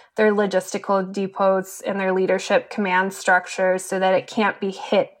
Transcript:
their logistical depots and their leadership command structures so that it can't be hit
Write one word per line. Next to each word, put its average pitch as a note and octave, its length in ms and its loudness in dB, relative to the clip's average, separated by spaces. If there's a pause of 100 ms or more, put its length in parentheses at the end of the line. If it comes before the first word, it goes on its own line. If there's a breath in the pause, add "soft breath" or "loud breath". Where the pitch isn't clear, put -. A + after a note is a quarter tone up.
(180 loud breath)
their G#3+ 160 4
logistical G3 760 0
depots F#3+ 680 -2
and G3 180 -4
their F#3+ 140 0
leadership F#3 580 0
command F#3+ 440 0
structures F#3 720 0
so F#3+ 120 -4
that F#3+ 160 2
it - 140 0
can't G#3 320 0
be G3 120 -2
hit - 500 -2